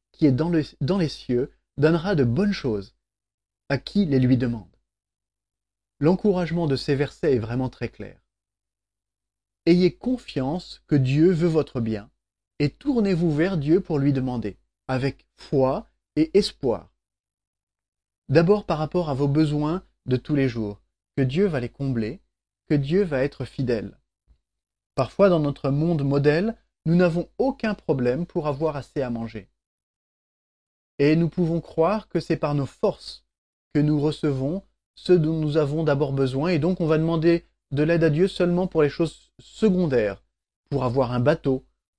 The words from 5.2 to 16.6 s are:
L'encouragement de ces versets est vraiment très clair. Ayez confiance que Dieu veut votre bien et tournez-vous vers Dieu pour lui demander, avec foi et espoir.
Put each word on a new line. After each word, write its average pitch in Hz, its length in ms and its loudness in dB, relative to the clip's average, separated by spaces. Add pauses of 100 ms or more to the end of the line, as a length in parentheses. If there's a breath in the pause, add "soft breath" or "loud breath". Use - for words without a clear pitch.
L'encouragement 175 680 0
de 135 100 0
ces 143 180 -2
versets 143 400 -2
est 117 60 0
vraiment 123 300 -4
très 120 180 -10
clair. 98 320 -18 (1500)
Ayez 175 300 4
confiance 170 880 -6
que - 80 -2
Dieu 143 380 4
veut 170 160 0
votre 151 320 -2
bien 110 300 -6 (480)
et 147 120 0
tournez-vous 196 640 0
vers 180 220 0
Dieu 156 240 2
pour 165 180 -4
lui 139 140 2
demander, 123 460 -4 (300)
avec 131 380 -4 (100)
foi 139 520 -2 (280)
et 160 200 2
espoir. 113 560 -2 (1400)